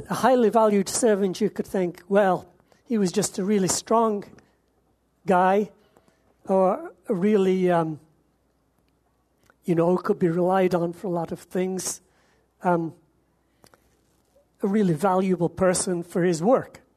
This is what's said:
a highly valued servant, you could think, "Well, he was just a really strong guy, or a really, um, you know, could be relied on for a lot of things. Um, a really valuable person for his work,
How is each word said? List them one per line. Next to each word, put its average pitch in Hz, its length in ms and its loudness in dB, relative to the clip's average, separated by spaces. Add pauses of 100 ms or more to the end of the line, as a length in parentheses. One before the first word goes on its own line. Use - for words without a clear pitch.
a 180 60 -4
highly 240 340 4
valued 208 400 2
servant, 196 500 0
you 202 100 0
could - 160 -8
think, 180 440 -4
"Well, 190 400 0 (340)
he 233 140 -4
was 185 160 0
just - 260 -4
a 185 60 -4
really 190 240 0
strong 220 560 0 (1000)
guy, 190 460 2 (760)
or 202 420 0 (160)
a 240 60 -2
really, 185 580 2
um, 160 300 -2 (1600)
you 180 100 -2
know, 170 220 2
could 196 240 -2
be 185 80 2
relied 180 480 0
on 170 160 -2
for 180 160 -12
a 180 40 -4
lot 170 200 -6
of 170 80 -10
things. 185 640 -6 (600)
Um, 170 320 -2 (1700)
a 214 60 -2
really 196 260 0
valuable 185 540 0
person 180 560 -2
for 175 220 -2
his 165 180 -2
work, - 380 0 (160)